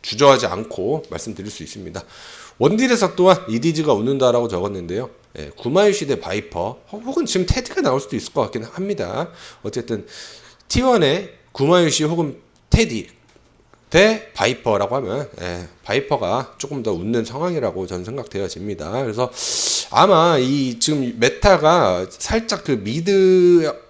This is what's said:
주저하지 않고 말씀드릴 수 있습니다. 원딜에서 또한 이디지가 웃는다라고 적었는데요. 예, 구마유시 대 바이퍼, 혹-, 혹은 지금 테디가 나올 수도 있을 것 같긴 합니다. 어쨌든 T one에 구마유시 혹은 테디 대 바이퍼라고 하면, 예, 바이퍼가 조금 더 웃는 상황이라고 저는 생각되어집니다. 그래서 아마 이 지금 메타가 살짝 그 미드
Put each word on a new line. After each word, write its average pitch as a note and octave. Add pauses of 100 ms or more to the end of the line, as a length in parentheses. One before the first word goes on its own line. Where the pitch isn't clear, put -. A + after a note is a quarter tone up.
주저하지 B2
않고 G#2+
말씀드릴 G2
수 -
있습니다. F#2+ (560)
원딜에서 G#3+
또한 F#3 (100)
이디지가 D3
웃는다라고 A#2+
적었는데요. F#2+ (280)
예, D2
구마유시 G3
대 B2+
바이퍼, G2 (100)
혹-, A3
혹은 C4+
지금 F#3
테디가 B3+
나올 C#3
수도 -
있을 -
것 C3+
같긴 A2
합니다. D#3 (320)
어쨌든 A2 (600)
T -
one에 F#3 (220)
구마유시 D#3
혹은 D#3+ (300)
테디 C#3+ (840)
대 G#3+
바이퍼라고 G#2+
하면, C3+ (120)
예, F2 (160)
바이퍼가 A#2+
조금 C3+
더 A2
웃는 G#2+
상황이라고 A#2+
저는 F2+
생각되어집니다. G2
그래서 B2 (600)
아마 E3+
이 B2+
지금 C3+
메타가 D3
살짝 A3
그 D3 (100)
미드 F3 (180)